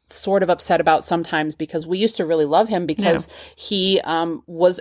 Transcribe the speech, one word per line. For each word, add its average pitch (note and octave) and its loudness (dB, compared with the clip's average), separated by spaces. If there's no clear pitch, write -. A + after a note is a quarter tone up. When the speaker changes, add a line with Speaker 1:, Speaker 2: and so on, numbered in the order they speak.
Speaker 1:
sort G3 0
of F3 0
upset E3+ 0
about D#3+ 2
sometimes D#3+ -4
because D#3+ -8
we F#3 -4
used A3 0
to F#3 -2
really D#3+ 2
love F3+ 2
him F3 -2
because E3+ 0
Speaker 2:
Yeah. - -20
Speaker 1:
he, F#3+ 2
um, E3 -4
was F3 2